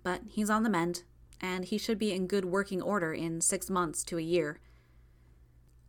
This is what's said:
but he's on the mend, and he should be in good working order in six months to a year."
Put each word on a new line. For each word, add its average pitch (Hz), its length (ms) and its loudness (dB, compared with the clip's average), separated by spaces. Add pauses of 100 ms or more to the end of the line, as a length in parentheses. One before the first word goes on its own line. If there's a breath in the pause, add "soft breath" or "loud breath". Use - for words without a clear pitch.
but 180 240 -2
he's 208 200 0
on 220 140 4
the 226 80 4
mend, 175 320 2 (380)
and 185 240 -2
he 208 120 0
should 214 220 -2
be 214 140 0
in 185 160 0
good 196 160 2
working 190 360 0
order 180 320 0
in 165 280 -2
six 185 280 0
months 175 360 0
to - 120 -6
a 165 60 -2
year." 160 380 2 (1300 soft breath)